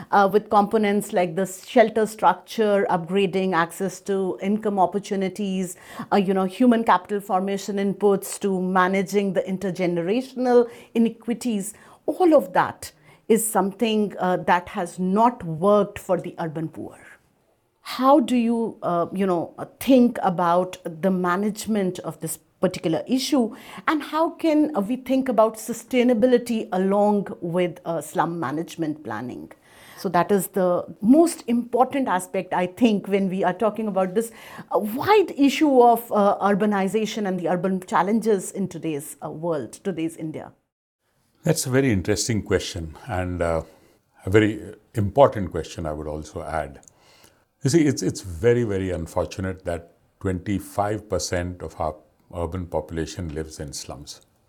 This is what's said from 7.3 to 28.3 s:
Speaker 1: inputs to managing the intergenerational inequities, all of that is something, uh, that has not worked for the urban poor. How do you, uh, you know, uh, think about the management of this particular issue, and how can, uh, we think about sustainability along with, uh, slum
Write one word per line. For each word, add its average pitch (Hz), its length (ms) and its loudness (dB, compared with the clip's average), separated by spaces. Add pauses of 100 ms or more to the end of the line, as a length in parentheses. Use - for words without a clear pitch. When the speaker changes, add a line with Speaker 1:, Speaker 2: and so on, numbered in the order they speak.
Speaker 1:
inputs 196 600 0
to 196 240 -2
managing 190 680 2
the 175 100 0
intergenerational 196 1300 0 (240)
inequities, 226 800 -2 (320)
all 311 260 2
of 220 200 4
that - 400 -2 (340)
is 220 180 2
something, 208 760 0
uh, 180 160 0
that 180 320 0
has 180 320 -8
not 214 420 2
worked 185 560 0
for 185 180 -2
the 175 220 -6
urban 160 300 -6
poor. - 280 -14 (840)
How 269 400 4
do 240 160 0
you, 233 480 0
uh, 170 280 0
you 190 140 0
know, 175 320 -2
uh, - 60 -10 (160)
think 247 420 4
about 180 640 0
the 170 260 -2
management 190 880 -2
of - 220 -10
this - 180 -8 (200)
particular 175 480 -2
issue, 254 480 0 (320)
and 294 160 0
how 320 280 0
can, 302 440 0
uh, - 60 -2
we 214 160 -2
think 262 320 -2
about 226 280 2
sustainability 240 1160 2
along 202 540 2 (160)
with, 175 420 -2
uh, 165 160 -4
slum 170 400 -2